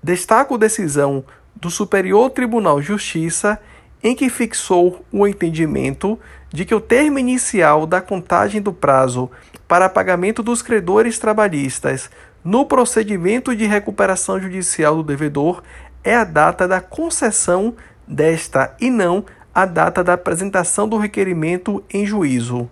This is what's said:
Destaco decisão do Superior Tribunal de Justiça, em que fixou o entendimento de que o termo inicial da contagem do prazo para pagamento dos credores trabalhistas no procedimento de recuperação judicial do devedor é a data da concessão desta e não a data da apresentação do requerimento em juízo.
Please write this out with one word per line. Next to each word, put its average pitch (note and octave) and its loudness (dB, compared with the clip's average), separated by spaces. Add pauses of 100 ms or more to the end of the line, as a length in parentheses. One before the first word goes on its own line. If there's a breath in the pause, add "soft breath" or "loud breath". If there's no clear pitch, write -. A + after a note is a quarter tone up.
Destaco A3 2
decisão C#3+ 0 (300 soft breath)
do - -8
Superior G3 2
Tribunal A3 0
de C#3+ -4
Justiça, G3 -2 (440 soft breath)
em A#3+ 2
que B3+ 0
fixou F3+ 0
o G3+ 2
entendimento D#3+ -2 (300 loud breath)
de D3+ -6
que A3+ 0
o G#3 2
termo C#4 2
inicial F#3+ 2
da F3+ 0
contagem G3 -2
do G3+ -2
prazo C3 0 (380 loud breath)
para F#3 4
pagamento F#3 0
dos A#3 -2
credores A3 0
trabalhistas D3+ -2 (340 loud breath)
no A#3 2
procedimento A#3 0
de A3 -2
recuperação G3+ 0
judicial F3+ -2
do D#3+ -2
devedor D3 -2 (420 loud breath)
é G#3+ 0
a A#3 2
data E3+ 2
da F#3 0
concessão A3+ -2 (320 loud breath)
desta D3 0
e A#3+ 0
não G3 0 (280 loud breath)
a F#3 4
data F3 0
da F3+ 2
apresentação F#3 -2
do A3 -2
requerimento F#3+ -2
em G3+ -2
juízo. B2 -2